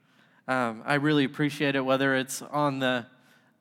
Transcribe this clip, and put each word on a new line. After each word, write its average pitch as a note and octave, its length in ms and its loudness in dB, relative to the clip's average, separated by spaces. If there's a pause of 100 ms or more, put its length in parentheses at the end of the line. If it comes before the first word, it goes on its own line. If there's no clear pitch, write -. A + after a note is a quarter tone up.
(480)
Um, B2 380 -2
I C#3 80 0
really D3 300 4
appreciate C#3+ 520 -2
it, C3+ 80 0
whether C3+ 320 2
it's C3 280 -4
on C#3+ 340 -2
the, B2+ 300 0 (540)